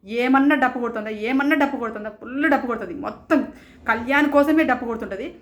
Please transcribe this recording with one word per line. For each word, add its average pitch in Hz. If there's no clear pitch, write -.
ఏమన్నా 262
డప్పు 254
కొడుతుందా, 226
ఏమన్నా 262
డప్పు 277
కొడుతుందా, 220
ఫుల్ 269
డప్పు 262
కొడుతుంది. 208
మొత్తం -
కళ్యాణ్ 269
కోసమే 302
డప్పు 254
కొడుతుంటది. 220